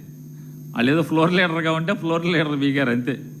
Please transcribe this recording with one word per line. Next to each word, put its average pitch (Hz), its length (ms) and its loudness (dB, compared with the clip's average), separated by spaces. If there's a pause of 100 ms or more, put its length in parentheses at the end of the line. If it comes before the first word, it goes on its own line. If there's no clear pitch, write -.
(760)
వాళ్ళు 127 160 2
ఏదో 160 100 4
ఫ్లోర్ 160 320 2
లీడర్గా 165 380 2
ఉంటే 165 220 0
ఫ్లోర్ 165 320 -2
లీడర్ 151 360 2
పీకారు 139 280 2
అంతే. 120 300 0 (220)